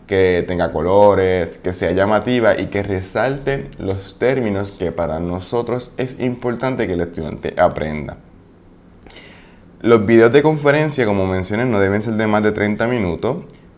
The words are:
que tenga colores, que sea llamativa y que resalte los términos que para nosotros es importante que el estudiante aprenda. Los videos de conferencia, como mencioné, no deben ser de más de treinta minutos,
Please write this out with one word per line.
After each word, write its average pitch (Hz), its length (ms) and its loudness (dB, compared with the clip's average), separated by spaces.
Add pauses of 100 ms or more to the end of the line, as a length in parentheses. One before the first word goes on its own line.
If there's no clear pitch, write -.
que 92 400 4
tenga 87 240 -2
colores, 92 880 4
que 90 160 -6
sea 92 180 -2
llamativa 107 680 2
y 95 80 -4
que 101 140 -4
resalte 131 960 -4
los 95 400 -8
términos 113 540 -2
que 85 200 -6
para 80 280 -4
nosotros 113 800 -6
es 127 220 -6
importante 123 680 -4
que 90 60 -2
el 87 80 -2
estudiante 82 580 -8
aprenda. 76 580 -2 (1600)
Los 113 260 4
videos 117 260 6
de 147 80 6
conferencia, 147 640 0
como 98 220 0
mencioné, 95 380 -2
no 110 140 0
deben 98 220 2
ser 113 140 -4
de 110 100 0
más 107 160 2
de 107 100 2
treinta 104 360 -2
minutos, 113 560 -4 (340)